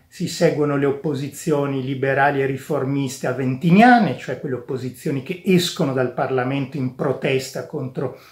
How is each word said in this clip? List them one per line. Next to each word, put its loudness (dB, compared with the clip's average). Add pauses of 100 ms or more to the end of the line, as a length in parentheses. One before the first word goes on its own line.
(200)
si -4
seguono 2
le 2
opposizioni -2
liberali 0
e 2
riformiste -4
aventiniane, 4
cioè -8
quelle -6
opposizioni -6
che -10
escono 2
dal 0
Parlamento -2
in -4
protesta -2
contro -8 (140)